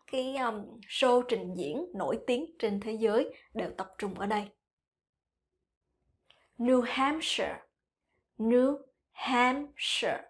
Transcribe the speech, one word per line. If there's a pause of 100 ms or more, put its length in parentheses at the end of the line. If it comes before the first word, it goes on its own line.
(120)
cái,
um,
show
trình
diễn
nổi
tiếng
trên
thế
giới (200)
đều
tập (100)
trung
ở
đây. (2000)
New
Hampshire, (800)
New (340)
Hampshire,